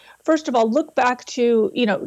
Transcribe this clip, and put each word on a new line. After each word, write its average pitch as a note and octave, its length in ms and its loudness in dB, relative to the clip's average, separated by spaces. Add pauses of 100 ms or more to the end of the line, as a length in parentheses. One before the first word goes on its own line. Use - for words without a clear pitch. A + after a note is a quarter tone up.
(260)
first D#4 240 0
of B3+ 60 0
all, A3+ 140 2
look D4+ 260 -2
back B3 320 0
to, A#3 460 0
you A#3+ 120 -2
know, - 220 -2